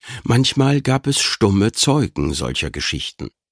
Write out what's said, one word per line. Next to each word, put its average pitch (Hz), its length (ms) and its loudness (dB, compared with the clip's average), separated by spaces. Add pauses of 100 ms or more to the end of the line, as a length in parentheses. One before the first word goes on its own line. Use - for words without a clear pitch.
(220)
Manchmal 135 580 2
gab 135 260 0
es 139 140 0
stumme 101 520 2
Zeugen 139 600 0
solcher 71 380 -4
Geschichten, - 600 -8 (220)